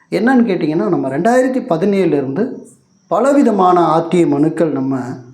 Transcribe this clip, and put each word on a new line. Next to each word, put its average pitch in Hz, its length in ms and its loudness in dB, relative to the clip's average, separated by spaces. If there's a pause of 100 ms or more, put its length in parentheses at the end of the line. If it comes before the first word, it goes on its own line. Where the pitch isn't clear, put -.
(100)
என்னன்னு 226 400 2
கேட்டிங்கன்னா, 170 380 -2
நம்ம 143 200 -2
ரெண்டாயிரத்தி 240 600 0
பதினேழுலேருந்து 170 1000 -2 (420)
பலவிதமான 190 920 2
ஆர்டிஐ 165 300 0
மனுக்கள் 156 440 0
நம்ம 135 260 -4 (360)